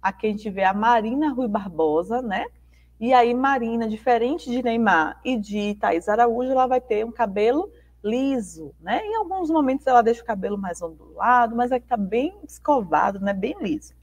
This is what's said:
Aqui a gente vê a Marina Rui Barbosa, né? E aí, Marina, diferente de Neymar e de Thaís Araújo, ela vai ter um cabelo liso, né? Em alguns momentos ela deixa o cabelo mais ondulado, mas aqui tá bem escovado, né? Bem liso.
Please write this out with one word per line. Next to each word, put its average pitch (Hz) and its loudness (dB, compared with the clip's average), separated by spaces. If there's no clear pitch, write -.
Aqui 196 -4
a - 2
gente 214 -6
vê 190 -2
a 190 4
Marina 233 2
Rui 247 -2
Barbosa, 185 0
né? 226 -4
E 240 2
aí, 240 6
Marina, 233 0
diferente 240 0
de 247 -2
Neymar 220 2
e 254 0
de 208 -4
Thaís 202 0
Araújo, 240 2
ela 254 2
vai 254 2
ter 220 -2
um 233 -10
cabelo 233 0
liso, 214 -4
né? 233 -4
Em 427 -4
alguns 370 -4
momentos 277 0
ela 247 6
deixa 226 0
o - -20
cabelo 202 -6
mais 185 -8
ondulado, 226 0
mas 247 0
aqui 247 -4
tá 247 -4
bem 226 -2
escovado, 196 0
né? 196 -2
Bem 214 -6
liso. 202 -6